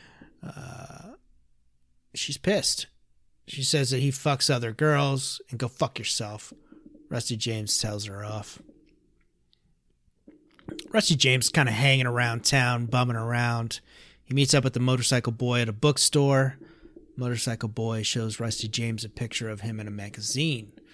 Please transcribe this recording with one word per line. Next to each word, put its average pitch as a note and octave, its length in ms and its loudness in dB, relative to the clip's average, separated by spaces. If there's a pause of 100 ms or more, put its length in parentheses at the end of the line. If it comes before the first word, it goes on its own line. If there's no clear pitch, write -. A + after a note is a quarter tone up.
(440)
Uh, C3+ 720 -16 (1000)
she's - 240 -6
pissed. - 480 0 (600)
She - 160 -8
says C3+ 280 2
that C3 80 0
he C#3 120 2
fucks C#3 440 0
other A#2 180 -2
girls C#3+ 680 0 (100)
and A#2 80 -8
go B2+ 100 -2
fuck - 300 -4
yourself. - 540 -6 (580)
Rusty A#2 260 -2
James A2 420 -2
tells G#2 260 -4
her G2+ 200 -10
off. G#2+ 380 -10 (2250)
Rusty G3+ 260 4
James B2+ 340 4
kinda C3 220 4
hanging C3 340 4
around A#2+ 380 0
town, B2 420 2
bumming B2 300 2
around. A#2 640 -2 (440)
He - 100 -8
meets C3+ 200 4
up C3+ 100 6
with C3 100 0
the A#2+ 60 0
Motorcycle B2+ 520 2
Boy B2 300 0
at A2+ 60 0
a G#2+ 40 -4
bookstore. C#3 880 4 (580)
Motorcycle A#2+ 540 -2
Boy A2+ 320 -2
shows A2+ 360 -2
Rusty A2+ 300 -4
James A2+ 360 -4
a G#2+ 40 -10
picture A2+ 400 -6
of G#2 140 -8
him A2 180 -6
in G#2 80 -8
a - 20 -8
magazine. G#2+ 840 -4 (220)